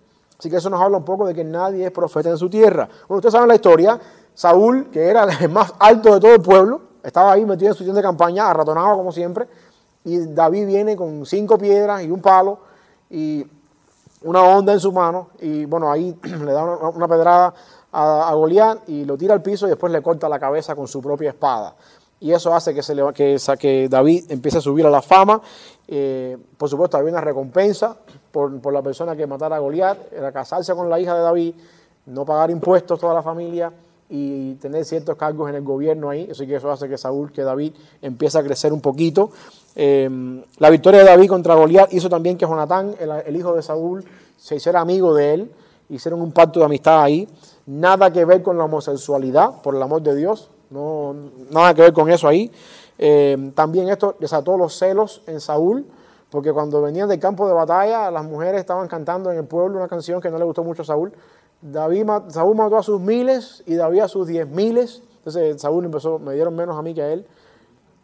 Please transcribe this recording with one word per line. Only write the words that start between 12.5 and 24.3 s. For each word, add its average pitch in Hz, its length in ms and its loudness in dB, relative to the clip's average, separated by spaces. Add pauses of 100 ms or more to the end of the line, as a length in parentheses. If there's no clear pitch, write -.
y 104 360 -8 (760)
una 180 180 2
honda 190 320 4
en 196 60 2
su 190 120 -2
mano, 180 380 -2 (100)
y 151 260 -6
bueno, 156 260 -4
ahí 170 280 -4
<clears throat> - 40 -20
le 156 280 -8
da 147 120 -2
una, 165 260 -6
una 170 180 -4
pedrada 175 460 4 (380)
a, 156 380 0
a 156 40 0
Goliat 196 560 2
y 147 160 -8
lo 139 120 -6
tira 196 160 0
al 190 80 0
piso 196 260 -4
y - 20 -2
después 170 220 -2
le 156 100 -2
corta 165 260 -4
la 147 120 -4
cabeza 147 360 -4
con 139 120 -12
su 139 140 -12
propia 143 280 -6
espada. 117 460 -4 (440)
Y 151 120 -4
eso 170 240 0
hace 165 180 -2
que, 143 80 -6
se 147 140 -8
le, 139 80 -2 (100)
que, 143 240 0
sa-, 135 200 -2
que 135 300 0
David 143 420 2
empiece 139 280 -4